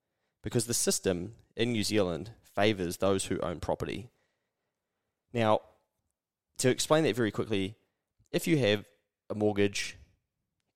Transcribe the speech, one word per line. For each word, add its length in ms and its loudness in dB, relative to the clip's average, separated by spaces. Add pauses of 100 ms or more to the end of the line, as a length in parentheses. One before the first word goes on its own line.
(420)
because 240 -2
the 80 -4
system 600 -2 (220)
in 160 0
New 100 0
Zealand 480 -2 (240)
favours 420 0
those 280 0
who 140 -2
own 200 -6
property. 500 -6 (1200)
Now, 280 4 (960)
to 120 2
explain 340 2
that 120 2
very 160 0
quickly, 440 -4 (560)
if 160 -4
you 120 4
have 280 2 (420)
a 60 -6
mortgage 640 0 (800)